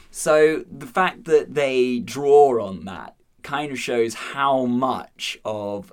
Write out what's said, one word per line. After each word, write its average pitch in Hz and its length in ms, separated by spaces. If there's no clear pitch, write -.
So 156 600
the - 160
fact 185 380
that 147 300
they 127 460
draw 135 640
on 95 220
that 85 280
kind 147 280
of 127 80
shows 117 360
how 139 500
much 123 800
of 101 480